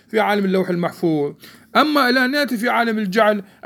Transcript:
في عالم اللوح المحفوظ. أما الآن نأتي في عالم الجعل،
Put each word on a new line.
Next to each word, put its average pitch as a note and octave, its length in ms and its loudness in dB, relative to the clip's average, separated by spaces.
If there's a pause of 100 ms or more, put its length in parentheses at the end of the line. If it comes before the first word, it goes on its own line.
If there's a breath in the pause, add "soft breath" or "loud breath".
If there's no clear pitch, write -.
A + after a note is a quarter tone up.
في G#3+ 120 -2
عالم G3+ 240 0
اللوح F#3 260 0
المحفوظ. E3+ 640 -2 (420 loud breath)
أما C#4+ 320 2
الآن B3+ 220 2
نأتي C#4 260 -2
في A3+ 120 -4
عالم A3+ 300 0
الجعل، G#3+ 440 2 (240 loud breath)